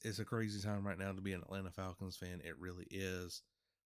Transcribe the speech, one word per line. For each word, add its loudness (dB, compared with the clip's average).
it's 0
a 0
crazy 2
time 4
right 2
now 2
to -2
be 2
an 0
Atlanta -2
Falcons -2
fan. -4
It -4
really -4
is, 0